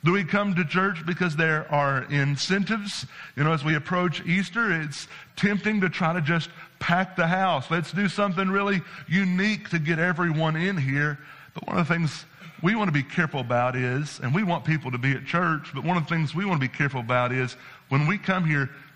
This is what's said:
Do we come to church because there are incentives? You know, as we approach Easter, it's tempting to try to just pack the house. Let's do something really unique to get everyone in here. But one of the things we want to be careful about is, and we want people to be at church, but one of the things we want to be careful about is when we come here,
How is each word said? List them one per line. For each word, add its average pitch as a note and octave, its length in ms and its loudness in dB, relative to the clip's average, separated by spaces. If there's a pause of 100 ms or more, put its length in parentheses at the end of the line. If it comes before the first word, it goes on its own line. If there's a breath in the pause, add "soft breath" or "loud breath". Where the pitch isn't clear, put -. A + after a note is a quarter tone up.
Do D#3 80 4
we G3 140 2
come G3+ 300 0
to F3+ 100 2
church F3+ 400 0
because E3+ 320 -2
there D#3 340 2
are C#3 380 2
incentives? F3+ 960 0 (320 loud breath)
You C#3+ 80 2
know, D#3+ 80 4
as C#3+ 100 -2
we D#3 120 2
approach F3 500 0
Easter, F#3+ 560 0
it's D3 260 -10 (300 loud breath)
tempting G#3 420 2
to F#3 100 2
try E3 220 0
to F3 100 0
just D#3 280 0 (300 loud breath)
pack F#3 360 0
the E3+ 120 2
house. F3+ 440 0
Let's E3 220 -2
do G3 160 2
something F#3+ 400 0
really G3 320 2 (260 loud breath)
unique G3 600 2
to E3+ 100 0
get D#3+ 200 0
everyone D#3+ 580 2
in F#3+ 180 0
here. C#3+ 420 0 (360 loud breath)
But - 120 -12
one - 120 -2
of E3 100 2
the E3 60 2
things E3 320 -2 (360 loud breath)
we G3+ 140 2
want G#3 140 0
to - 20 0
be C#3+ 100 2
careful D3+ 380 -2
about B2 360 0
is, C3 460 -2
and B2 140 0
we G#3+ 80 2
want E3+ 220 0
people D3+ 260 0
to B2 80 -4
be C3+ 140 2
at C3 120 -4
church, E3 480 0
but C3+ 100 -6
one F3 140 2
of D#3+ 60 0
the C#3 60 -8
things D#3+ 260 0
we F#3+ 100 0
want F3 160 0
to C3 60 0
be A#2+ 40 -4
careful C3+ 280 0
about B2 320 2
is C3 240 -2 (340 loud breath)
when C#3 160 2
we G3+ 140 0
come F#3 260 0
here, C#3+ 240 0 (260 loud breath)